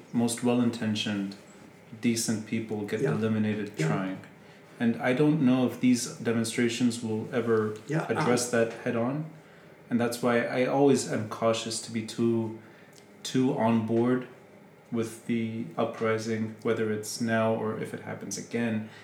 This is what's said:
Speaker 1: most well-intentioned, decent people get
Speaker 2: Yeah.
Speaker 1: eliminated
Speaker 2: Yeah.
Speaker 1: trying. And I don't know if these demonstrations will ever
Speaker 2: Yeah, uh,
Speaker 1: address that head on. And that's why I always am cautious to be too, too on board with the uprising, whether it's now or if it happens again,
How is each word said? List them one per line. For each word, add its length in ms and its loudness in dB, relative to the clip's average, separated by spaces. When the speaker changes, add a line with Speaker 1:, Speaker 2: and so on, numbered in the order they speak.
Speaker 1:
most 300 0
well-intentioned, 920 0
decent 460 0
people 360 -4
get 180 -4
Speaker 2:
Yeah. 140 2
Speaker 1:
eliminated 640 0
Speaker 2:
Yeah. 100 0
Speaker 1:
trying. 300 -2
And 220 2
I 120 2
don't 280 4
know 260 4
if 140 -6
these 200 6
demonstrations 760 0
will 300 -4
ever 400 2
Speaker 2:
Yeah, 220 0
uh, 40 0
Speaker 1:
address 380 2
that 200 4
head 100 -2
on. 300 -2
And 100 2
that's 220 -2
why 140 4
I 60 2
always 460 4
am 160 -4
cautious 540 -2
to 100 -12
be 120 -2
too, 540 0
too 340 2
on 280 2
board 420 2
with 360 -4
the 380 -2
uprising, 840 -2
whether 280 0
it's 280 -6
now 340 2
or 260 -2
if 140 -8
it 80 -8
happens 360 -10
again, 520 -4